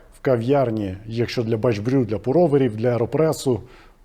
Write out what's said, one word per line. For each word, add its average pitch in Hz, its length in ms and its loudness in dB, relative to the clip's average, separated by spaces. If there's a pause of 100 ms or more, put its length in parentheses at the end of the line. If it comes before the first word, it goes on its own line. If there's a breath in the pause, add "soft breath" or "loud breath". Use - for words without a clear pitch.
(180)
в - 40 -20
кав'ярні, 113 760 0 (100)
якщо 117 360 -2
для 113 140 0
бачбрю, 120 480 0
для 104 120 -4
пуроверів, 135 580 2
для 123 140 0
аеропресу, 123 720 0 (460 loud breath)